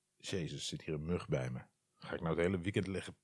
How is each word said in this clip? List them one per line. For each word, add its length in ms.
Jezus, 500
zit 160
hier 120
een 100
mug 240
bij 220
me. 100
Ga 160
ik 60
nou 140
het 100
hele 160
weekend 260
leg-, 240